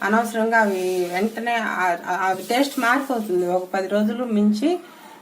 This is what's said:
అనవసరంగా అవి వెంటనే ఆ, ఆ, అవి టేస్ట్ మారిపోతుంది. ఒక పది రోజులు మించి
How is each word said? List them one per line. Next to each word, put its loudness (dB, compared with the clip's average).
అనవసరంగా 2
అవి 0
వెంటనే -2
ఆ, 0
ఆ, 0
అవి -2
టేస్ట్ 0
మారిపోతుంది. 0
ఒక 0
పది -2
రోజులు 0
మించి 2